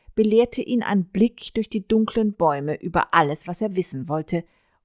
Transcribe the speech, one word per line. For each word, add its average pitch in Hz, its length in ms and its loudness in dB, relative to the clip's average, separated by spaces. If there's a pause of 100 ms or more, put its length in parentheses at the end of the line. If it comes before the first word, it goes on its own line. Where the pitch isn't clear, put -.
(160)
belehrte 220 460 2
ihn 240 200 -2
ein 190 240 0
Blick - 480 0
durch 220 160 -4
die 202 180 -6
dunklen 220 460 2
Bäume 147 480 0
über 175 320 -2
alles, 156 340 2
was 175 140 -6
er 208 140 -4
wissen 139 340 -4
wollte, 156 340 -4 (420)